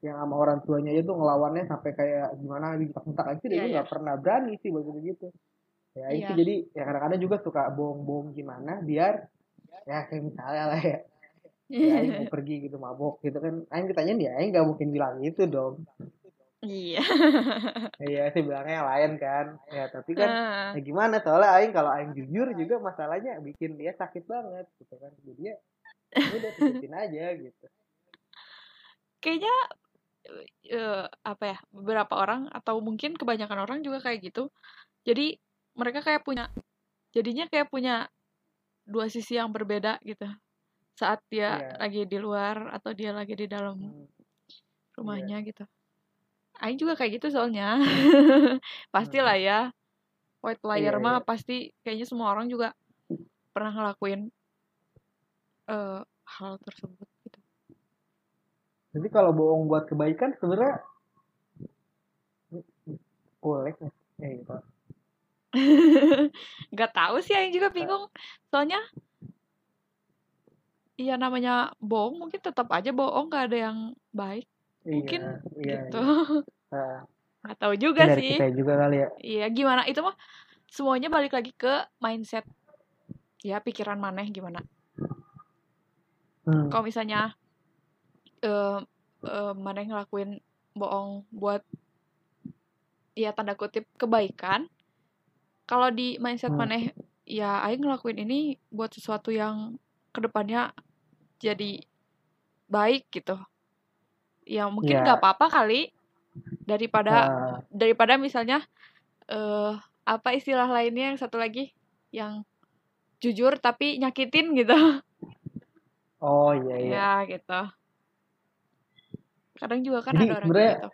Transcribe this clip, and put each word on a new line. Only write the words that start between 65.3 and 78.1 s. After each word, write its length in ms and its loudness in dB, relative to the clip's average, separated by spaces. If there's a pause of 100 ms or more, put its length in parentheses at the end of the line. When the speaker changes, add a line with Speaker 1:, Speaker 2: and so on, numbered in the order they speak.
Speaker 2:
<laughs> 800 8 (400)
Nggak 220 0
tahu 260 2
sih, 120 -2
Aing 200 2
juga 160 2
Speaker 1:
Eh. 60 -2
Speaker 2:
bingung. 340 -4 (380)
Soalnya, 340 2 (2250)
iya 200 -2
namanya 640 0
bohong, 400 0
mungkin 220 -10
tetap 300 -4
aja 220 0
bohong, 360 0
nggak 180 -2
ada 160 -2
yang 160 -4 (340)
baik. 360 -8 (340)
Speaker 1:
Iya, 120 -8
Speaker 2:
Mungkin 280 -2 (360)
Speaker 1:
iya, 260 -4
Speaker 2:
gitu. 180 -4
Speaker 1:
iya. 420 4 (280)
Nah, 260 -6 (440)
Speaker 2:
Nggak 160 -14
tahu 180 2
juga 320 4
Speaker 1:
dari 160 6